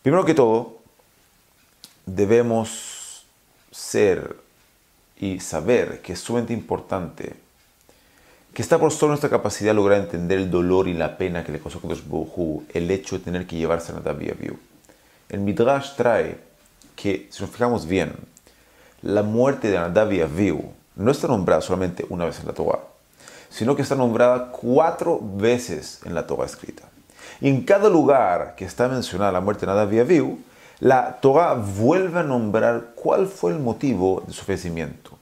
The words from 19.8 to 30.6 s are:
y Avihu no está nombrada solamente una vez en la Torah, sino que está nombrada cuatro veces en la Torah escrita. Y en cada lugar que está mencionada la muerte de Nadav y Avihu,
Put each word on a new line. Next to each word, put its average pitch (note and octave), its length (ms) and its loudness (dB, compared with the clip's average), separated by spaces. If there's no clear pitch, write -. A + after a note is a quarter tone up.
y F2 80 2
Avihu D#2+ 500 0
no G#2 120 2
está - 180 0
nombrada F2+ 340 2
solamente F2+ 480 -2
una F2 160 -4
vez E2 160 -6
en D2+ 40 -14
la - 80 -8
Torah, D#2 280 -2
sino B2+ 260 0
que C#3+ 60 -2
está C#3 140 -2
nombrada B2 560 2
cuatro D3 680 0
veces G2 840 -2
en F2 80 -8
la D2+ 140 -4
Torah C2 180 -4
escrita. - 380 -16
Y C#3 100 2
en C3 140 2
cada G3 260 4
lugar B2 680 4
que F#2 100 -10
está A#2 220 -2
mencionada G2+ 440 -2
la F2+ 100 0
muerte G2+ 200 -2
de F#2 100 -2
Nadav G2+ 200 2
y A2 80 4
Avihu, C3+ 400 2